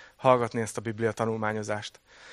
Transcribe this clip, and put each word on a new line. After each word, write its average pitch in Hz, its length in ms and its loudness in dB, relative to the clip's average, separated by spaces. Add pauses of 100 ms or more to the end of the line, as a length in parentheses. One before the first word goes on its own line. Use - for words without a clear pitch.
(160)
hallgatni 120 460 4
ezt - 160 -4
a 113 40 -6
Biblia 110 300 -2
tanulmányozást. 107 880 -4 (340)